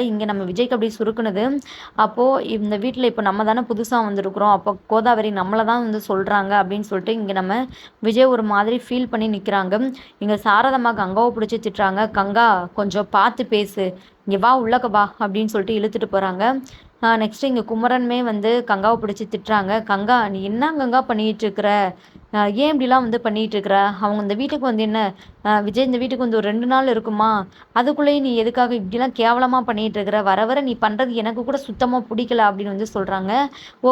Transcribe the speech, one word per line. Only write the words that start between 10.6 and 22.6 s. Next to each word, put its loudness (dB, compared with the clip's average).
கங்காவை 0
பிடிச்சி -4
திட்டுறாங்க. 0
"கங்கா, 2
கொஞ்சம் -2
பார்த்து 2
பேசு, -2
இங்க -2
வா, 4
உள்ளக்க 0
வா" 2
அப்படின்னு -2
சொல்லிட்டு -2
இழுத்துட்டு -2
போறாங்க. -2
ஆ, 4
நெக்ஸ்ட் -2
இங்க 0
குமரனுமே 0
வந்து 0
கங்காவை 2
பிடிச்சி -6
திட்டுறாங்க. -2
"கங்கா, 2
நீ -6
என்ன -2
கங்கா 2
பண்ணிட்டு -2
இருக்கிற? -2
ஆ, 2
ஏன் 2